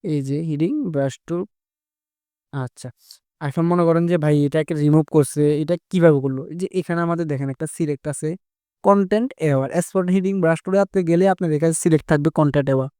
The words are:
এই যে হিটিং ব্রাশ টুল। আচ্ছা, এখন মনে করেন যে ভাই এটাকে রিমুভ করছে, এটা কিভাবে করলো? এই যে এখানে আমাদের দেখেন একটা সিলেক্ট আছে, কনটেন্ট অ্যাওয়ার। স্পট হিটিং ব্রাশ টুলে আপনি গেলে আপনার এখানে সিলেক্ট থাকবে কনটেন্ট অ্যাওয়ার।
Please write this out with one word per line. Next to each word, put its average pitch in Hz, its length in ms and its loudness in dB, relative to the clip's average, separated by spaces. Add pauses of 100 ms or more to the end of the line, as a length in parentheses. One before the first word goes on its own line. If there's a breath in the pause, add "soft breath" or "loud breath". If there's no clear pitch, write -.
এই 156 240 -2
যে 139 100 -2 (120)
হিটিং 156 240 -2 (200)
ব্রাশ 139 200 -2 (140)
টুল। 175 140 -6 (1120)
আচ্ছা, 127 360 -10 (520 loud breath)
এখন 156 300 -2
মনে 175 160 2
করেন 165 240 2
যে 175 60 2
ভাই 151 180 2 (100)
এটাকে 156 280 -2 (100)
রিমুভ 151 220 4 (100)
করছে, 147 280 2 (160)
এটা 160 160 -2 (140)
কিভাবে 165 320 4
করলো? 135 200 -4 (100)
এই 160 100 -12
যে 185 60 -6 (120)
এখানে 170 220 -4
আমাদের 170 300 -2
দেখেন 139 180 -4
একটা 151 260 -8
সিলেক্ট 147 380 -6
আছে, 156 160 -8 (540)
কনটেন্ট 202 460 2 (120)
অ্যাওয়ার। 139 280 0 (160)
স্পট 190 200 -2 (100)
হিটিং 196 180 0 (100)
ব্রাশ 165 180 2
টুলে 190 240 -2
আপনি 190 140 -4 (100)
গেলে 175 240 4
আপনার 175 240 -2
এখানে 160 240 0
সিলেক্ট 156 300 2
থাকবে 151 180 2 (100)
কনটেন্ট 143 300 2
অ্যাওয়ার। 131 200 -2 (100)